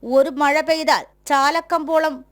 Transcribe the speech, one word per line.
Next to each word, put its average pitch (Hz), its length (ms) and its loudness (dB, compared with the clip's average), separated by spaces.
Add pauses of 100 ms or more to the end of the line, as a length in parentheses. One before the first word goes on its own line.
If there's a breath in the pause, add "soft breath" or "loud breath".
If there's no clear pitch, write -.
(180)
ഒരു 277 140 4 (100)
മഴ 285 160 2 (120)
പെയ്താൽ 311 360 0 (240)
ചാലക്കമ്പോളം 311 840 0 (180)